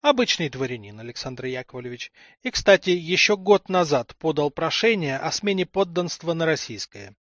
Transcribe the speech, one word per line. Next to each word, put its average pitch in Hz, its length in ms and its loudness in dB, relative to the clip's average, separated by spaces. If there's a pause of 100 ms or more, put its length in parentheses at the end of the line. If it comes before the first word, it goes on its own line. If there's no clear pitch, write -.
Обычный 247 460 2
дворянин, 120 500 -6
Александр 123 460 -12
Яковлевич. 127 640 -8 (320)
И, 254 80 -6
кстати, 185 400 4
еще 180 460 2
год 190 320 4
назад 151 480 0
подал 147 340 0
прошение 165 680 0
о 156 140 -4
смене 190 340 -2
подданства 175 720 -2
на 165 120 0
российское. 131 680 -6 (100)